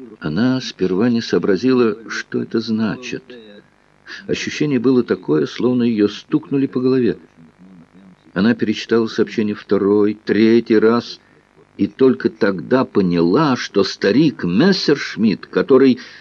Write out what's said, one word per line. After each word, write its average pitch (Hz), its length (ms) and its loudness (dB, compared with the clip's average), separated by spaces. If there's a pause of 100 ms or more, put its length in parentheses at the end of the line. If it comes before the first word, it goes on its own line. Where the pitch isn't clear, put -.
(200)
она 117 400 -2
сперва 95 500 -2
не 117 120 0
сообразила, 107 760 0 (140)
что - 320 -8
это 113 200 -4
значит. 110 600 -6 (1040)
Ощущение - 520 -4
было 123 240 2
такое, 143 440 -2
словно 123 340 -2
её 110 260 2
стукнули 139 600 -4
по 131 120 -6
голове. 127 380 0 (1160)
Она 107 200 0
перечитала 113 540 -2
сообщение 104 480 -4
второй, 104 680 0
третий 113 540 2
раз 117 420 0 (580)
и 101 100 0
только 127 420 0
тогда 110 560 -2
поняла, 95 720 2
что - 280 -2
старик 117 600 0
Мессершмитт, 117 1040 0
который 104 500 4 (240)